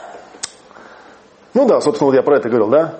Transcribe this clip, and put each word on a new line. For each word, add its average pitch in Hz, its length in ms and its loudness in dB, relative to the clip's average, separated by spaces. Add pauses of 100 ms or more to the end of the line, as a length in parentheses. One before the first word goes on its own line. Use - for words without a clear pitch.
(1500)
Ну 262 140 2
да, 151 140 2
собственно, 147 260 -2
вот 135 80 2
я 127 80 4
про 139 140 2
это 123 100 -4
говорил, 110 220 0
да? 143 300 0